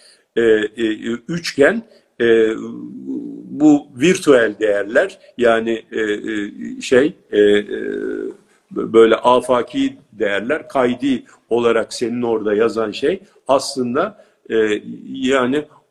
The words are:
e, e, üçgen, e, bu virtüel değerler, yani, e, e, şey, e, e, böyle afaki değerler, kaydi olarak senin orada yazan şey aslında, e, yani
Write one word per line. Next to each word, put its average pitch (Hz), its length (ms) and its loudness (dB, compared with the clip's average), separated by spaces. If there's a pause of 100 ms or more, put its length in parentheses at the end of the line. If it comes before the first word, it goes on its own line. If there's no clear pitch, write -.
(360)
e, 117 60 2
e, 110 400 2 (460)
üçgen, 170 540 0 (380)
e, 113 300 4 (1000)
bu 143 360 4 (100)
virtüel 131 640 4
değerler, 107 580 0 (200)
yani, 113 540 0
e, 113 80 -4
e, 104 800 -6
şey, 135 360 2 (140)
e, 107 100 2
e, 104 240 4 (1080)
böyle 110 460 4
afaki 123 800 0 (160)
değerler, 107 560 -4
kaydi 131 560 -2 (260)
olarak 113 420 0
senin 120 300 -6
orada 110 320 -2
yazan 110 360 -2
şey 165 300 -4 (280)
aslında, 131 760 -2 (260)
e, 113 60 -2 (560)
yani 135 520 -2 (260)